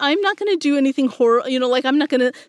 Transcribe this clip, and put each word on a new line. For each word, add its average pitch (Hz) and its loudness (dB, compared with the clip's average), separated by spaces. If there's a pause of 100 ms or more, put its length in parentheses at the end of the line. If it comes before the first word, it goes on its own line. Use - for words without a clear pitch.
I'm 285 0
not 403 -2
gonna 403 -2
do 285 0
anything 269 0
hor-, 233 2
you 262 -2
know, 254 -2
like, 254 0
I'm 262 0
not 302 0
gonna 254 0 (160)